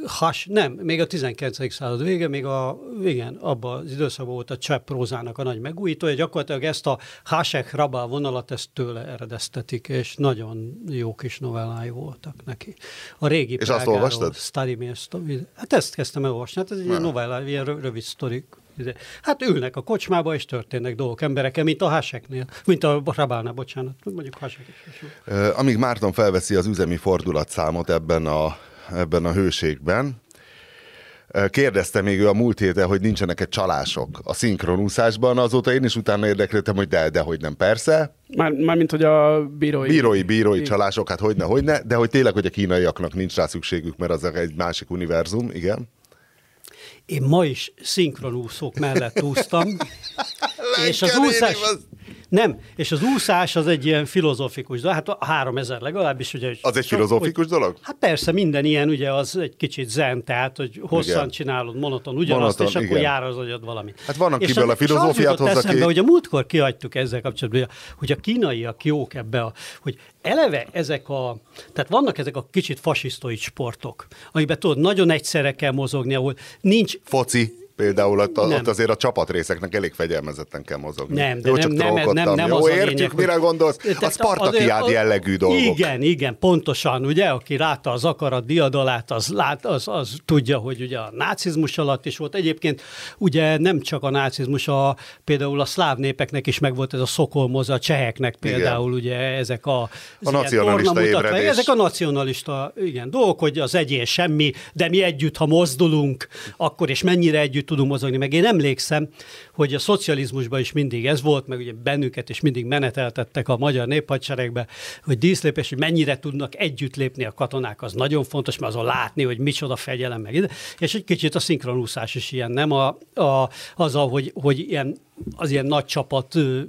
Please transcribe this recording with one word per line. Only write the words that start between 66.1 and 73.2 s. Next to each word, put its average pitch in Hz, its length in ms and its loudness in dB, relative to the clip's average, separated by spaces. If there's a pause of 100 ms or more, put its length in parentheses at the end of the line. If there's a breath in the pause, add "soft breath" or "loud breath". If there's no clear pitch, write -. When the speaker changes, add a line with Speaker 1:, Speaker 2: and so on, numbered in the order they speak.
Speaker 1:
kihagytuk 135 480 0
ezzel 127 260 -2
kapcsolatban, 123 400 -2
hogy 123 100 -4
a, - 280 -20
hogy 147 140 -2
a - 40 2
kínaiak 131 680 -2
jók 147 300 0
ebbe 117 260 -4
a, 113 120 -4 (300 loud breath)
hogy - 140 -6 (260 soft breath)
eleve 220 500 2
ezek 151 360 -4
a, 127 280 -4 (360 loud breath)
tehát - 180 -4
vannak 254 280 4
ezek 139 180 -6
a 127 140 -6
kicsit 180 300 -2
fasisztoid 127 580 -2